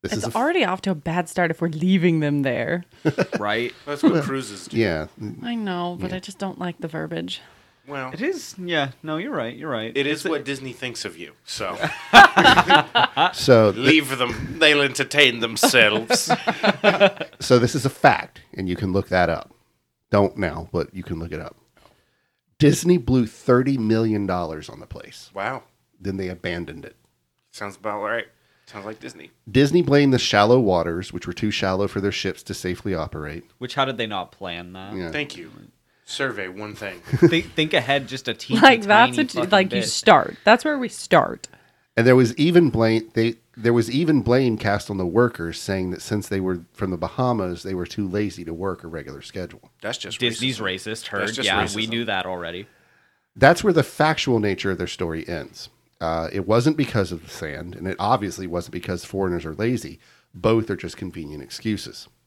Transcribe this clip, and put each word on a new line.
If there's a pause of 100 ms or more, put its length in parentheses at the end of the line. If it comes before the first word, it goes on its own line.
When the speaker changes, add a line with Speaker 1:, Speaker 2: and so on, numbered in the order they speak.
Speaker 1:
This
Speaker 2:
It's
Speaker 1:
is
a
f-
Speaker 2:
already
off
to
a
bad
start
if
we're
leaving
them
there. (180)
Speaker 3:
<laughs>
Right? (120)
Speaker 4:
That's
what
cruises
do.
Speaker 1:
Yeah. (360)
Speaker 2:
I
know,
but
Speaker 1:
Yeah.
Speaker 2:
I
just
don't
like
the
verbiage. (460)
Speaker 4:
Well,
Speaker 3:
It
is.
Yeah. (100)
No,
you're
right.
You're
right.
Speaker 4:
it
Speaker 3:
It's
Speaker 4:
is
Speaker 3:
a
Speaker 4:
what
Disney
thinks
of
you. (120)
So
Speaker 1:
<laughs>
So
th-
Speaker 4:
leave
them.
They'll
entertain
themselves.
<laughs> (1000)
Speaker 1:
So
this
is
a
fact, (140)
and
you
can
look
that
up. (560)
Don't
now,
but
you
can
look
it
up. (1040)
Disney
blew
thirty
million
dollars
on
the
place.
Speaker 4:
Wow. (380)
Speaker 1:
Then
they
abandoned
it. (560)
Speaker 4:
Sounds
about
right. (400)
Sounds
like
Disney. (200)
Speaker 1:
Disney
blamed
the
shallow
waters,
which
were
too
shallow
for
their
ships
to
safely
operate. (140)
Speaker 3:
Which,
how
did
they
not
plan
that?
Speaker 1:
Yeah.
Speaker 4:
Thank
you. (540)
Survey
one
thing.
<laughs> (240)
Speaker 3:
Think,
think
ahead
just
a
teeny
Speaker 2:
Like,
that's
Speaker 3:
tiny
Speaker 2:
a
t-,
Speaker 3:
fucking
Speaker 2:
like,
you
Speaker 3:
bit.
Speaker 2:
start.
That's
where
we
start. (500)
Speaker 1:
And
there
was
even
blame,
they, (220)
there
was
even
blame
cast
on
the
workers,
saying
that
since
they
were (120)
from
the
Bahamas,
they
were
too
lazy
to
work
a
regular
schedule. (100)
Speaker 4:
That's
just
Speaker 3:
Disney's
Speaker 4:
racism.
Speaker 3:
racist,
Speaker 4:
That's
Speaker 3:
heard.
Speaker 4:
just
Speaker 3:
Yeah,
Speaker 4:
racism.
Speaker 3:
we
knew
that
already. (680)
Speaker 1:
That's
where
the
factual
nature
of
their
story
ends. (300)
Uh,
it
wasn't
because
of
the
sand,
and
it
obviously
wasn't
because
foreigners
are
lazy. (340)
Both
are
just
convenient
excuses. (200)